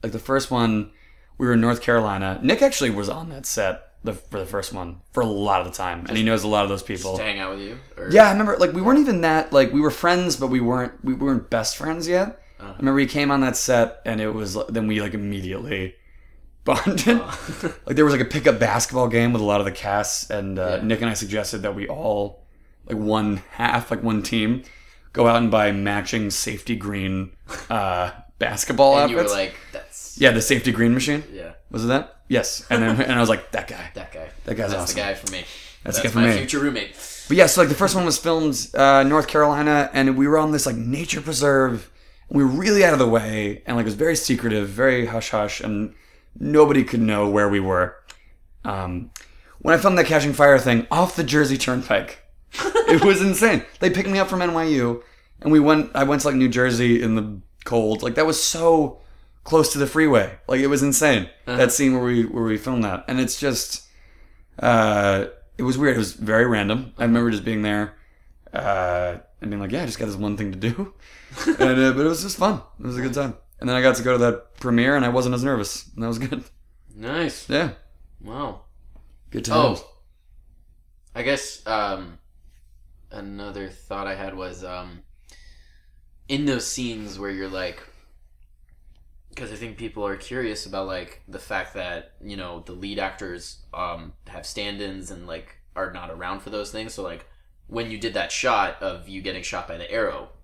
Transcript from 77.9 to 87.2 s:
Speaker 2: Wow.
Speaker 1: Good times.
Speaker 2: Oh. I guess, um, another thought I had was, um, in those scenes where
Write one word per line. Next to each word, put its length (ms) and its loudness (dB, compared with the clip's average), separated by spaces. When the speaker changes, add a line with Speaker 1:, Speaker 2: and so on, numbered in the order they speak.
Speaker 2:
Wow. 400 -12
Speaker 1:
Good 140 -8
times. 360 2
Speaker 2:
Oh. 100 -20
I 80 -8
guess, 420 -6
um, 540 -4
another 580 -12
thought 380 -10
I 80 -6
had 200 -12
was, 280 -12
um, 400 -14
in 180 -4
those 220 -2
scenes 520 -10
where 120 -8